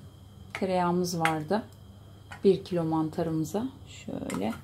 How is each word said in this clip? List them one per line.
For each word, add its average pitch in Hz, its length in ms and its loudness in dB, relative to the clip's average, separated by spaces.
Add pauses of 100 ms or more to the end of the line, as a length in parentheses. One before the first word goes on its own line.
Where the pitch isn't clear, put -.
(540)
tereyağımız 180 680 2
vardı. 160 420 2 (840)
Bir 190 200 8
kilo 170 200 0
mantarımıza. 160 840 0 (220)
Şöyle. - 640 -4 (120)